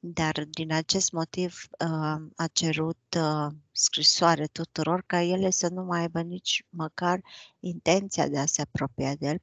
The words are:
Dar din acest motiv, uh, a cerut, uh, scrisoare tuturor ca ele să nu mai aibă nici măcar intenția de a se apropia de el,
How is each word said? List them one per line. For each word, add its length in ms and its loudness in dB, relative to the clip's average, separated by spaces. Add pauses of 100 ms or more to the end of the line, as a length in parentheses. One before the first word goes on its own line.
Dar 440 -2
din 280 -6
acest 400 0
motiv, 500 -4 (180)
uh, 460 0 (100)
a 160 -2
cerut, 680 -2
uh, 280 2 (260)
scrisoare 720 4
tuturor 600 -2
ca 160 2
ele 280 2
să 180 0
nu 160 -4
mai 160 -2
aibă 200 -2
nici 480 -4
măcar 520 0 (400)
intenția 680 0
de 100 0
a 80 2
se 140 6
apropia 540 -2
de 120 -4
el, 160 0